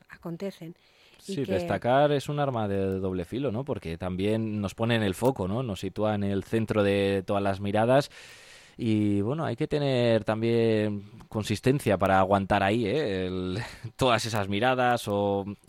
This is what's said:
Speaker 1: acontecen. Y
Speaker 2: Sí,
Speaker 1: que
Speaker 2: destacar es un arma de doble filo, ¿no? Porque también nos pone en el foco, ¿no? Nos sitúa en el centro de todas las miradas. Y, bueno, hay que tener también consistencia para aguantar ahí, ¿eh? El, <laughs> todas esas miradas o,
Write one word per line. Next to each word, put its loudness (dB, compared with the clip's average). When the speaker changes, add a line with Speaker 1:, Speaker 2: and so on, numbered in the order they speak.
Speaker 1:
acontecen. -10
Y -8
Speaker 2:
Sí, -2
Speaker 1:
que -4
Speaker 2:
destacar 2
es -2
un -4
arma -2
de 0
doble -2
filo, -4
¿no? -4
Porque -6
también -2
nos -4
pone 0
en 2
el 0
foco, 0
¿no? -2
Nos -6
sitúa -2
en -2
el -2
centro 0
de 2
todas 0
las 0
miradas. 2
Y, 0
bueno, -4
hay -4
que -4
tener 2
también 0
consistencia 0
para 4
aguantar 2
ahí, 2
¿eh? -2
El, -4
<laughs> -12
todas 2
esas -4
miradas 0
o, 0